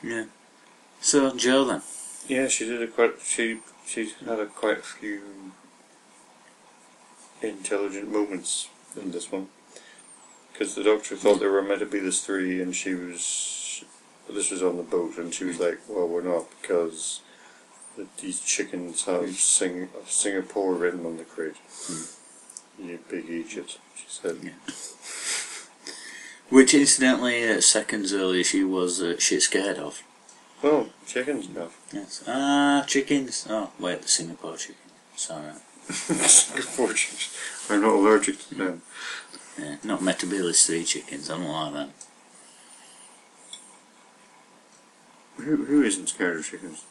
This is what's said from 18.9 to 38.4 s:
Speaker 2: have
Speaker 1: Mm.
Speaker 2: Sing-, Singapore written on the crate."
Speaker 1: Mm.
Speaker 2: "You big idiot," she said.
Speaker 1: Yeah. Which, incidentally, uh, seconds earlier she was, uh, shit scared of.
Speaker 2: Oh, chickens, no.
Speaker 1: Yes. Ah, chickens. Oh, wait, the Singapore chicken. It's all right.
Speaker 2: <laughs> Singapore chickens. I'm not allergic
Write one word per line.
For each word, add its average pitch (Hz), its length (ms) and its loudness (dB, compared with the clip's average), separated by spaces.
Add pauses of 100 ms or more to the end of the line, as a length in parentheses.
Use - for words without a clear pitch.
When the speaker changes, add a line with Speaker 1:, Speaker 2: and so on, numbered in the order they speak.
Speaker 2:
have 90 200 0
Speaker 1:
Mm. 90 100 -6
Speaker 2:
Sing-, 92 540 2 (180)
Singapore 95 680 0
written 87 320 0
on 82 100 -6
the 82 80 -12
crate." 80 320 -8 (300)
Speaker 1:
Mm. 82 260 -10 (680)
Speaker 2:
"You 87 200 -10 (100)
big 87 220 -6
idiot," 85 480 -8 (180)
she - 120 -18
said. - 340 -8
Speaker 1:
Yeah. - 320 -14 (1800)
Which, 131 240 10
incidentally, 123 720 4
uh, 98 140 4
seconds 104 500 2
earlier 92 320 2
she 98 180 2
was, 92 380 2
uh, 87 180 -2
shit - 240 4
scared 98 360 0
of. 73 240 -10 (600)
Speaker 2:
Oh, 147 280 4 (160)
chickens, 123 420 -4
no. 85 220 -10 (220)
Speaker 1:
Yes. 101 360 -10
Ah, 143 580 4
chickens. 135 640 0
Oh, 107 220 -4 (100)
wait, 90 220 -4
the - 60 -10
Singapore 82 500 -2
chicken. - 180 -12 (380)
It's - 160 -8
all 78 100 -8
right. 76 220 -14 (280)
Speaker 2:
<laughs> - 400 0
Singapore - 600 4
chickens. - 380 -4 (400)
I'm 104 100 4
not 107 140 6
allergic 101 440 6 (100)